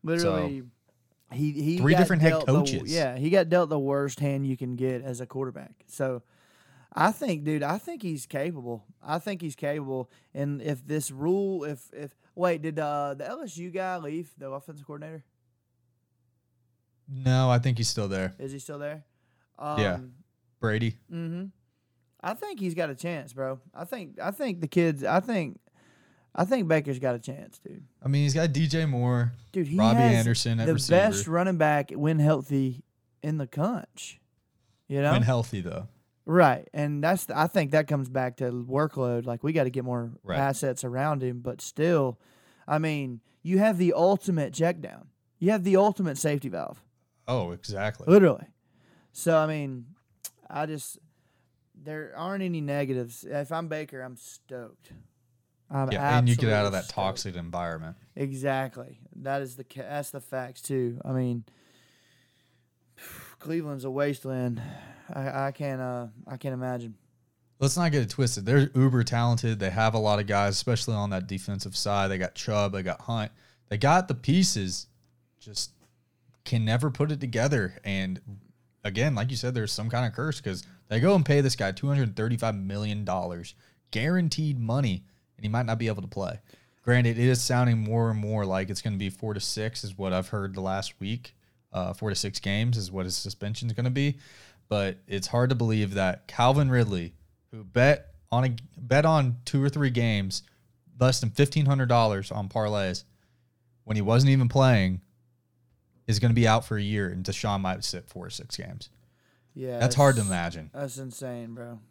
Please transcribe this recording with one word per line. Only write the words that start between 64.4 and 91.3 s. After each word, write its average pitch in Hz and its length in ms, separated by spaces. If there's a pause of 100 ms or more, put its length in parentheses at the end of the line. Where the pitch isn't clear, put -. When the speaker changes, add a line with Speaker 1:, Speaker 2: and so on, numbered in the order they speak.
Speaker 1:
I, 135 340
I 139 60
can't, 135 280
uh, 123 280 (180)
I 127 100
can't 131 180
imagine. 123 400 (640)
Speaker 2:
Let's 135 160
not 170 160
get 143 100
it 104 80
twisted. 117 340
They're 135 300
uber 127 300
talented. 117 540
They 98 120
have 110 240
a 113 40
lot 104 200
of 101 80
guys, 101 280
especially 117 400
on 104 160
that 92 160
defensive 98 500
side. 101 320
They 95 100
got 90 160
Chubb, 104 380
they 98 100
got 87 180
Hunt. 110 320 (360)
They 107 100
got 165 280
the - 80
pieces, 127 720 (540)
just - 300 (760)
can 113 200
never 120 260
put 143 200
it 143 100
together. 135 640
And 95 360 (640)
again, 113 300
like 113 160
you 131 60
said, 123 180
there's 110 180
some 110 160
kind 120 180
of 104 60
curse 151 300
'cause 92 200 (260)
they 110 120
go 185 140
and 165 100
pay 143 160
this 135 160
guy 98 160
two 139 160
hundred 135 260
thirty-five 113 400
million 104 520
dollars 87 480 (360)
guaranteed 151 720
money, 113 440 (320)
and 107 80
he 107 40
might 117 160
not 113 140
be 113 100
able 101 140
to 92 60
play. 98 300 (440)
Granted, 120 360
it 120 80
is 123 140
sounding 123 380
more 113 320
and 107 100
more 104 240
like 95 240
it's 98 140
gonna 101 160
be 98 100
four 107 240
to 101 80
six 110 440
is 95 120
what 95 160
I've 92 160
heard 98 260
the 95 60
last 95 400
week. 113 340 (380)